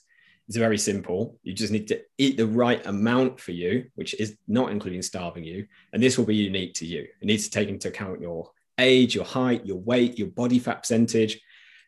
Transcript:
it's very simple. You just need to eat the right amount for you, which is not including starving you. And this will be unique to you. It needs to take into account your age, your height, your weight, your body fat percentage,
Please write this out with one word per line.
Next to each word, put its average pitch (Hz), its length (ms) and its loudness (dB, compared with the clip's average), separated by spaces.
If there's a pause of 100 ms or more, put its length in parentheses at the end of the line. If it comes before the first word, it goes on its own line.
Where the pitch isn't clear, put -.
(480)
it's 107 80 -10
very 113 220 2
simple. 98 640 -2
You 92 120 -8
just 104 180 -4
need 107 160 -2
to - 120 -2 (180)
eat 135 180 4
the 113 100 2
right 120 400 2
amount 120 540 2
for - 120 -10
you, 90 420 -2
which - 200 -8
is 107 220 -6 (120)
not 117 220 0
including 95 320 -6
starving 90 420 -8
you. 90 220 -10 (260)
And - 100 2
this 123 140 4
will 120 80 4
be 107 120 2
unique 95 380 0
to 82 120 -8
you. 82 160 -6 (180)
It 107 60 -8
needs 104 180 0
to - 60 -10
take 104 180 -2
into 98 200 -8
account 98 320 -8
your 85 300 -10 (280)
age, 127 360 6
your 90 100 -2
height, 127 420 -2
your 95 120 -4
weight, 120 400 2
your 101 100 -4
body 123 300 2
fat 123 240 -2
percentage, 113 580 2 (480)